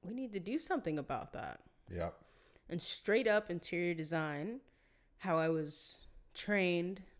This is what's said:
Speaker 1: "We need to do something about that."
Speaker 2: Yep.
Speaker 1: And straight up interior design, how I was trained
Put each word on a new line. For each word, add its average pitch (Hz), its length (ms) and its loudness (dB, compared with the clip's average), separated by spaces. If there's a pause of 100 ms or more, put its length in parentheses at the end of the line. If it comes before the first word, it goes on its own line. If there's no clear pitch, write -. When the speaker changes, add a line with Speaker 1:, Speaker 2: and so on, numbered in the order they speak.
Speaker 1:
"We 196 120 -8
need 254 180 -4
to 196 80 -2
do 202 180 -2
something 196 400 0
about 135 360 -4
that." - 260 -6 (300)
Speaker 2:
Yep. 85 240 -2 (540)
Speaker 1:
And 170 140 -4
straight 220 460 2
up 208 220 4
interior 175 440 0
design, 160 680 -2 (580)
how 170 200 2
I 160 100 4
was 156 520 0 (340)
trained 185 680 2 (180)